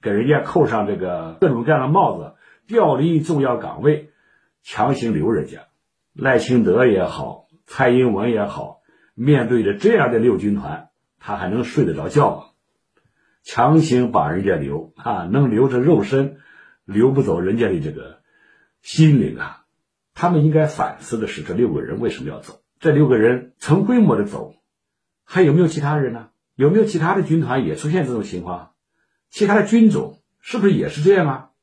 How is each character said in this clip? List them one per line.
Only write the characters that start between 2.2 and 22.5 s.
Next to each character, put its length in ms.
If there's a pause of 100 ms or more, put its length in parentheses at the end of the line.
调 300
离 260
重 200
要 160
岗 240
位， 280 (540)
强 320
行 180
留 180
人 160
家。 200 (460)
赖 260
清 240
德 220
也 200
好， 400 (220)
蔡 220
英 240
文 180
也 140
好， 340 (360)
面 320
对 160
着 120
这 200
样 160
的 60
六 200
军 180
团， 340 (300)
他 160
还 140
能 160
睡 200
得 80
着 160
觉 280
吗？ 60 (1000)
强 380
行 320
把 180
人 140
家 120
留 420
啊， 340
能 180
留 200
着 100
肉 240
身， 340 (460)
留 280
不 120
走 160
人 180
家 120
的 100
这 120
个 280 (600)
心 400
灵 180
啊。 240 (500)
他 160
们 140
应 80
该 140
反 340
思 180
的 80
是， 160
这 120
六 200
个 80
人 200
为 80
什 140
么 60
要 100
走？ 200 (200)